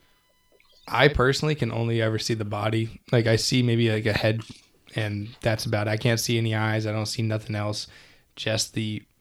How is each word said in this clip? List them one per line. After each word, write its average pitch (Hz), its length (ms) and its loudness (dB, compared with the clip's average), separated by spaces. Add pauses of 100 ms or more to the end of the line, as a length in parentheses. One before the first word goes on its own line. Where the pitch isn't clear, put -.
(880)
I 123 200 6
personally 143 480 2
can 117 160 -2
only 117 300 0
ever 110 180 0
see - 140 -4
the 110 120 -4
body. 110 540 -2 (120)
Like, 117 160 4
I 113 100 6
see 127 260 2
maybe, 117 260 4
like, 110 160 0
a 107 80 2
head, 110 280 0 (540)
and 104 340 -4 (120)
that's 110 240 0
about 107 220 0
it. 107 40 0
I 110 60 0
can't 113 220 2
see 120 180 0
any 113 180 0
eyes. 110 300 0
I 107 60 -2
don't 107 140 -2
see - 160 -4
nothing 110 340 -2
else. 104 320 -4 (480)
Just - 380 -4
the, 107 300 -4 (180)